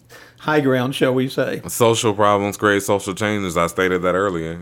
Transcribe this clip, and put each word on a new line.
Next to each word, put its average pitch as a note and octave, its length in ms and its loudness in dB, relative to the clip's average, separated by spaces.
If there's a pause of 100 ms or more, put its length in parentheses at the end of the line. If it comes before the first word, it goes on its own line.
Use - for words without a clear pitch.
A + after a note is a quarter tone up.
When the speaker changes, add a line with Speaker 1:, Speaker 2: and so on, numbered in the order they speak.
(400)
Speaker 1:
high D3+ 220 0
ground, C3 340 0
shall C3 180 0
we C3 160 0
say. - 380 -4
Speaker 2:
Social A2+ 460 2
problems G2+ 440 2
create G2+ 240 2
social G2 320 -2
changes. G2+ 440 -2
I E2+ 100 2
stated F#2 340 0
that F2+ 140 0
earlier. E2+ 460 -2